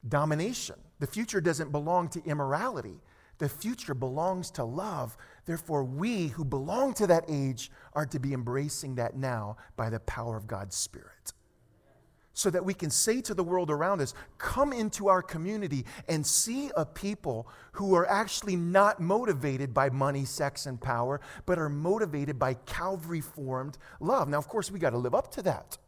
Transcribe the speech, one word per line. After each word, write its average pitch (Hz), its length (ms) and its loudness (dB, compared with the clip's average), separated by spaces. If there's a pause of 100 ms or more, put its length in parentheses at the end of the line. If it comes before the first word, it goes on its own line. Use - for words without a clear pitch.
domination. 156 680 0 (240)
The 143 80 -2
future 214 340 -2
doesn't 156 320 0
belong 165 360 2
to 165 140 -8
immorality. 147 760 -2 (380)
The 143 100 2
future - 440 -4
belongs 156 580 -2
to 135 120 -4
love. 135 540 -4 (260)
Therefore, 165 400 -2
we 170 440 -2
who 147 180 -4
belong 175 480 0
to 208 140 2
that 170 200 8
age 139 420 0 (220)
are 151 140 0
to 139 140 -4
be 139 120 -2
embracing 131 640 -4
that 120 220 -2
now 117 400 -4 (180)
by 113 140 -2
the 110 100 -2
power 113 380 -6
of 107 100 -10
God's 98 300 -6
Spirit, - 560 -8 (1000)
so - 160 0
that 185 140 0
we 190 100 0
can 160 160 -4
say 226 320 2
to 226 120 -6
the 180 100 0
world 175 260 2
around 165 300 2
us, 135 140 -2 (240)
"Come 285 340 2
into 214 380 0
our 185 120 8
community 170 640 -4 (220)
and 156 180 0
see 269 520 0
a 160 80 2
people 151 640 -6 (240)
who 196 200 4
are 175 140 6
actually 202 480 2
not 185 460 6
motivated 151 720 2
by 135 160 4
money, 139 340 0
sex, 139 420 -4
and 127 140 -8
power, 127 400 -2 (260)
but 180 140 2
are 156 80 0
motivated 151 720 0
by 131 140 2
Calvary-formed 156 1200 -6 (220)
love." 190 300 2
Now, 147 80 2
of 147 100 -2
course, 202 240 -2
we 196 80 -8
gotta 131 180 4
live 123 180 0
up - 160 2
to 269 100 -6
that. - 360 -2 (100)